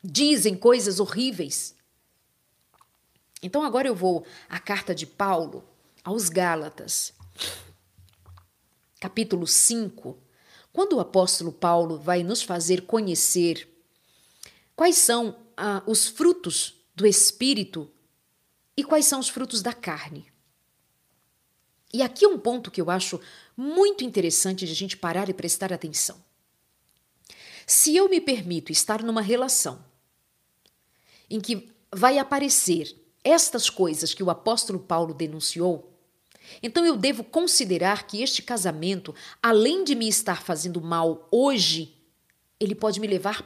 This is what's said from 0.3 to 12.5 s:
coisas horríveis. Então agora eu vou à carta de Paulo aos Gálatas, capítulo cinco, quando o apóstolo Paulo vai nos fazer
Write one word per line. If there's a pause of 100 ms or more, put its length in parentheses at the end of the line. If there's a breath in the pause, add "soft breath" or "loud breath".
coisas
horríveis. (1700)
Então
agora
eu
vou (240 loud breath)
à
carta
de
Paulo (400)
aos
Gálatas, (1900 loud breath)
capítulo
cinco, (540 soft breath)
quando
o
apóstolo
Paulo
vai
nos
fazer